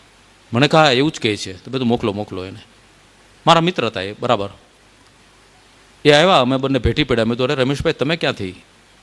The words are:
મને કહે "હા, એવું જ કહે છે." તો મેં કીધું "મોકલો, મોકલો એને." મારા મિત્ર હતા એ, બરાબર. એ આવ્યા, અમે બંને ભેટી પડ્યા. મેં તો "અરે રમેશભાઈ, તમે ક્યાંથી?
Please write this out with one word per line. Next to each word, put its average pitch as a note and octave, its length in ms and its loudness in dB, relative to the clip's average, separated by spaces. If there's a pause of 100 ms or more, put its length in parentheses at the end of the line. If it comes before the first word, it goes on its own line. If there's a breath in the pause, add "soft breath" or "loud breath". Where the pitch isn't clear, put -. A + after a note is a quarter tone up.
(540)
મને C3 140 2
કહે D#3+ 120 2
"હા, D#3 120 4
એવું C#3 200 0
જ - 80 -12
કહે G#2+ 180 -2
છે." F#2+ 160 -12
તો F#2 180 -20
મેં - 20 -8
કીધું C3 140 -2
"મોકલો, A#2 260 0
મોકલો G2 320 -10
એને." G2+ 140 -16 (880)
મારા E3 160 4
મિત્ર E3 260 -2
હતા G2+ 140 -6
એ, G2+ 180 -8
બરાબર. A2+ 300 0 (1600)
એ D3 60 6
આવ્યા, D#3+ 280 6
અમે C3 180 2
બંને C3+ 220 -2
ભેટી A#2 240 0
પડ્યા. A#2 220 0
મેં A#2 120 0
તો B2+ 60 -2
"અરે C#3 120 0
રમેશભાઈ, C#3 380 0
તમે D3+ 220 -2
ક્યાંથી? A2 400 -4 (480)